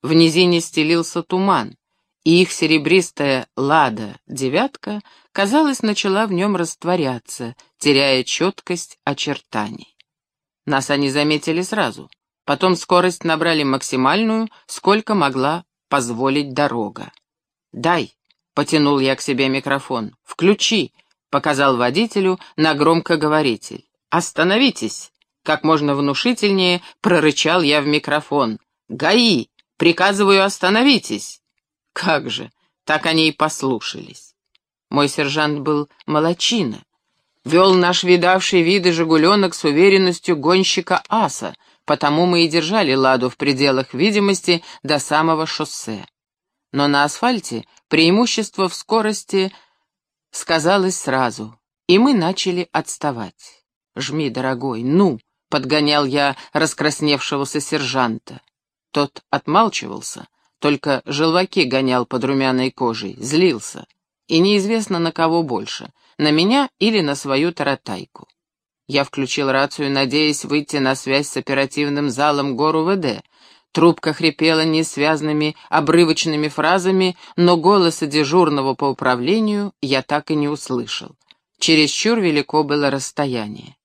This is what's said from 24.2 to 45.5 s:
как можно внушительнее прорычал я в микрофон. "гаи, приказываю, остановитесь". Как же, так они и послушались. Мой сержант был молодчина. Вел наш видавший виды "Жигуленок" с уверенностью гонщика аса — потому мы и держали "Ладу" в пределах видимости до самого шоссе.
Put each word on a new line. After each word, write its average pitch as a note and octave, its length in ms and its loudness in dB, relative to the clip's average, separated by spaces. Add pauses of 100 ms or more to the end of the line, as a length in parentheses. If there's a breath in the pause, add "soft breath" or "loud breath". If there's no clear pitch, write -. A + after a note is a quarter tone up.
как - 180 -2
можно D3 320 2
внушительнее F3+ 880 0 (180 loud breath)
прорычал D#3+ 640 2
я D3 180 4
в C#3 60 -4
микрофон. C#3+ 720 -2 (300)
"гаи, F3 640 2 (260)
приказываю, G3 680 2
остановитесь". G3+ 1000 0 (500)
Как D3 380 -2
же, A2+ 200 -10 (340)
так D3+ 220 -2
они D#3+ 220 2
и D3 40 0
послушались. - 1000 -6 (560)
Мой C#3+ 180 2
сержант D3 520 -2
был D3 280 -2 (180 soft breath)
молодчина. D#3+ 760 -2 (600)
Вел F#3 300 4
наш F3+ 300 2
видавший F3+ 580 4
виды F3+ 280 2
"Жигуленок" E3 640 2
с - 100 -12
уверенностью F3+ 720 4
гонщика F3+ 720 0
аса — E3 460 -2 (300 soft breath)
потому D3+ 400 2
мы F3 200 4
и E3 40 0
держали D#3+ 460 0
"Ладу" C3 340 2
в - 80 -8
пределах C3+ 560 0
видимости G3 720 0 (180 loud breath)
до D3 160 -2
самого D#3+ 480 0
шоссе. A2 600 -8 (640)